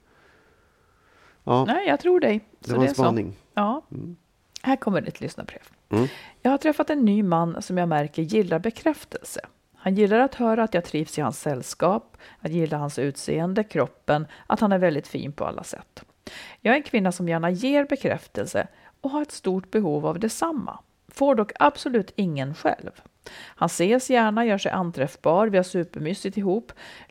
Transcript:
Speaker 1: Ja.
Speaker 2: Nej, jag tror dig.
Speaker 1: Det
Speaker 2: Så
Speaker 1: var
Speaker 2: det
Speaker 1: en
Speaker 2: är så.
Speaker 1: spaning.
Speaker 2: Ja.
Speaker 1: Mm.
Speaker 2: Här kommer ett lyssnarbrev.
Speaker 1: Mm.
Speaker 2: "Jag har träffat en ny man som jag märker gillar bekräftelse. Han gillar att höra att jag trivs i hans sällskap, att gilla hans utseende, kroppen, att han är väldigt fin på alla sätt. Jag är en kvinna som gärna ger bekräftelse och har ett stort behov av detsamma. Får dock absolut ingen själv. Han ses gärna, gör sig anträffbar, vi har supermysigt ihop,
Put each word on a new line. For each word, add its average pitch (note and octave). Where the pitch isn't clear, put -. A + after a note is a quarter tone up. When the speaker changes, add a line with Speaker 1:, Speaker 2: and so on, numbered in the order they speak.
Speaker 1:
Ja. B2+
Speaker 2:
Nej, F4
jag C#4+
tror F4+
dig. A3
Speaker 1:
Det -
Speaker 2:
Så -
Speaker 1:
var -
Speaker 2:
det -
Speaker 1:
en C#4
Speaker 2:
är -
så. C3
Speaker 1:
spaning. A2
Speaker 2:
Ja. G#3+
Speaker 1:
Mm. -
Speaker 2:
Här C4
kommer G3+
ett -
lyssnarbrev. -
Speaker 1:
Mm. A2+
Speaker 2:
"Jag A#3+
har C#4
träffat D4+
en D4
ny G#3
man E3+
som F#3
jag F3
märker D#3
gillar F3
bekräftelse. -
Han F#3+
gillar G#3
att C4
höra A3+
att A3
jag F3
trivs -
i D3+
hans C#3+
sällskap, D#3
att D3+
gilla D#3+
hans D3
utseende, D#3
kroppen, D3+
att A3
han G#3
är F#3+
väldigt E3+
fin C3+
på -
alla -
sätt. -
Jag G3+
är C#4+
en D4+
kvinna F#3+
som F3
gärna E3
ger C4
bekräftelse C3
och C4+
har D4
ett D4
stort F#3
behov D#3+
av D#3+
detsamma. C#4
Får C#4
dock A3
absolut B3+
ingen D3+
själv. -
Han -
ses G#3
gärna, A3+
gör G#3
sig G3
anträffbar, E3+
vi G3
har F3+
supermysigt F3+
ihop, G3+